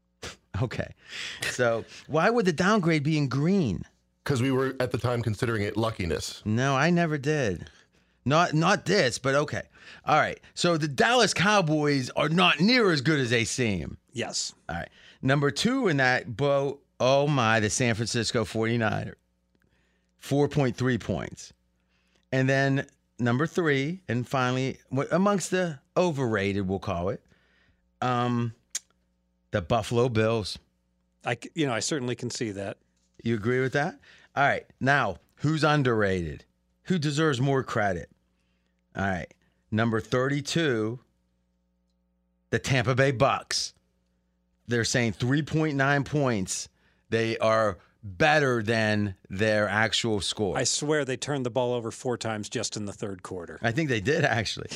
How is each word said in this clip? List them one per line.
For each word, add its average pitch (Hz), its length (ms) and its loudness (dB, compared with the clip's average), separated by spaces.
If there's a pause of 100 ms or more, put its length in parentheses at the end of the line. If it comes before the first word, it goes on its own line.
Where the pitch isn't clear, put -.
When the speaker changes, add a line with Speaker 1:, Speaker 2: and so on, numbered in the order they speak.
(240)
Speaker 1:
<laughs> - 100 -12 (280)
Okay. - 320 -4 (580)
So 117 340 0 (220)
why 160 220 2
would 240 160 2
the 180 60 4
downgrade 170 520 2
be 156 140 2
in 143 120 0
green? 143 540 0 (420)
Speaker 2:
'Cause 131 160 0
we 135 100 2
were 131 280 0
at 127 120 0
the 127 60 -2
time 120 240 -2
considering 113 400 -2
it 104 160 -2
luckiness. 107 680 -2
Speaker 1:
No, 127 320 0
I 147 140 2
never 170 280 2
did. 127 520 -2 (560)
Not, 160 280 2
not 165 320 2
this, 160 340 0
but 135 160 0
okay. 143 260 -2 (440)
All 151 120 2
right. 107 220 0 (160)
So 170 200 2
the 156 120 -2
Dallas 226 460 2
Cowboys 151 760 2
are 147 180 0
not 165 300 4
near 214 320 6
as 151 100 2
good 147 180 2
as 123 100 0
they 113 160 2
seem. 101 520 -2 (140)
Speaker 3:
Yes. - 420 -6 (140)
Speaker 1:
All 78 80 -6
right. - 140 -8 (320)
Number 143 300 2
two 247 360 0
in 147 100 2
that, 127 380 2
Bo, 139 440 0 (200)
oh 139 280 4
my, 113 340 4
the 104 80 2
San 117 260 0
Francisco 113 480 -2
forty-niner. 113 720 -2 (1000)
Four 139 320 0
point 135 260 2
three 123 220 0
points. - 560 -8 (760)
And 131 180 2
then 135 360 2 (340)
number 123 280 0
three, 156 640 0
and 117 180 -2
finally, 127 520 -2 (140)
wh-, 139 180 -2
amongst 190 400 0
the 175 280 -2 (160)
overrated, 110 720 0
we'll 95 120 -2
call 90 300 -4
it, 85 140 -8 (760)
um, 120 520 -2 (960)
the 104 120 0
Buffalo 117 460 0
Bills. 110 500 0 (640)
Speaker 3:
I 123 160 -2
c-, - 140 -14
you 156 100 0
know, 127 80 -2
I 110 60 -2
certainly 123 360 -4
can 120 140 -8
see 113 220 -6
that. 98 260 -8 (460)
Speaker 1:
You 117 100 0
agree 120 280 0
with 131 120 -2
that? 151 240 -2 (380)
All 139 120 2
right. 104 160 0 (160)
Now, 123 380 2 (200)
who's 151 260 0
underrated? 107 840 2 (380)
Who 180 160 0
deserves 147 420 0
more 135 220 2
credit? 101 480 -2 (840)
All 95 100 -2
right. 92 280 -4 (380)
Number 110 300 0
thirty-two, 127 1000 -2 (1500)
the 117 100 0
Tampa 131 360 0
Bay 135 160 4
Bucks. - 600 -2 (960)
They're 117 180 0
saying 117 280 0
three 135 280 0
point 156 340 -2
nine 139 280 2
points. 123 640 -2 (400)
They 113 300 0
are 110 380 2 (240)
better 127 640 2
than 107 520 0 (140)
their 104 380 0
actual 107 540 0
score. 95 360 -2
Speaker 3:
I 131 60 0
swear 151 400 0
they 127 140 -4
turned 139 280 -4
the 123 40 -4
ball 123 240 0
over 113 180 -4
four 120 260 -6
times 107 300 -6
just 113 300 -6
in 107 80 -6
the 98 80 -10
third 98 300 -10
quarter. 82 380 -12
Speaker 1:
I 117 100 0
think 147 180 -2
they 117 100 0
did, 139 240 0
actually. 113 520 -2